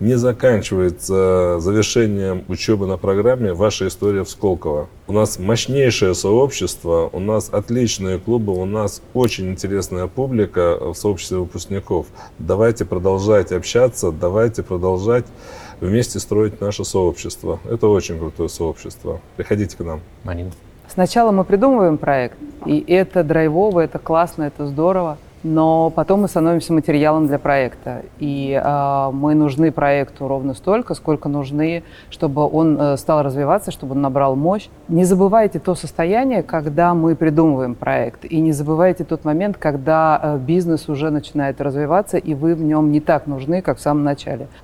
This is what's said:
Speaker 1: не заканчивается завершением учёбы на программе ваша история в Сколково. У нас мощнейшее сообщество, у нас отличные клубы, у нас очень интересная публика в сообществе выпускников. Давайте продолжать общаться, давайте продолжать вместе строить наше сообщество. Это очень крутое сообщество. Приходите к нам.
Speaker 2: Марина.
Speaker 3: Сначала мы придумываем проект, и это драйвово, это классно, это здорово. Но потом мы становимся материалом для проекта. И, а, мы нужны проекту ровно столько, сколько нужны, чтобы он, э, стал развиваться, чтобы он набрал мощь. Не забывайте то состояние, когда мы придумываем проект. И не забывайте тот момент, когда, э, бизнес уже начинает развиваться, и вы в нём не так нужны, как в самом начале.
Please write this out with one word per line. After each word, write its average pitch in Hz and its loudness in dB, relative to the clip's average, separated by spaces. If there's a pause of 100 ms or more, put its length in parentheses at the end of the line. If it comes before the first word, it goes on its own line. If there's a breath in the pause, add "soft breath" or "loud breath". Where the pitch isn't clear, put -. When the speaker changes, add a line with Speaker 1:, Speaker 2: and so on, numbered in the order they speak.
Speaker 1:
не 117 2
заканчивается 95 2
завершением 101 0
учёбы 98 -2
на 92 -2
программе 104 0
ваша 95 0
история 98 -2
в - -16
Сколково. 80 -2 (180)
У 95 -8
нас 104 0
мощнейшее 113 0
сообщество, 98 0
у 87 -6
нас 104 -2
отличные 101 -2
клубы, 110 -2
у 92 -2
нас 104 -4 (120)
очень 110 0
интересная 92 -4
публика 101 0
в 80 -6
сообществе 92 -4
выпускников. 90 -6 (320 loud breath)
Давайте 101 0
продолжать 95 2
общаться, 110 0
давайте 95 0
продолжать 92 -2 (540 loud breath)
вместе 104 0
строить 104 0
наше 101 -4
сообщество. 87 -2
Это 113 0
очень 95 2
крутое 80 -6
сообщество. - -8 (160)
Приходите 104 -4
к - -12
нам. 80 -8 (240)
Speaker 2:
Марина. 90 -8 (360)
Speaker 3:
Сначала 214 2
мы 190 4
придумываем 202 4
проект, 131 -2 (260)
и 151 0 (100)
это 180 2
драйвово, 165 2
это 156 -2
классно, 165 0
это 147 -8
здорово. 160 0 (260)
Но 160 4
потом 180 2
мы 190 0
становимся 170 0
материалом 151 2
для 143 0
проекта. 131 -2 (180)
И, 139 -2
а, 139 0
мы 143 2
нужны 151 4
проекту 143 0
ровно 135 -2
столько, 208 -2
сколько 151 -2
нужны, 147 -2 (280 loud breath)
чтобы 147 -2
он, 156 2
э, 143 2
стал 151 0
развиваться, 143 0
чтобы 135 -8
он 143 0
набрал 135 2
мощь. 175 0 (180)
Не 170 2
забывайте 196 4
то 180 -2
состояние, 202 -2
когда 165 0
мы 165 2
придумываем 151 2
проект. 127 -4
И 160 -2
не 160 2
забывайте 156 2
тот 156 -6
момент, 175 0
когда, 156 2
э, 147 -2
бизнес 160 0
уже 151 -2
начинает 143 -2
развиваться, 147 0
и 156 -4
вы 160 0
в 160 -6
нём 156 2
не 147 4
так 151 0
нужны, 143 -2
как 139 -2
в - -18
самом 147 0
начале. 143 -4 (180 loud breath)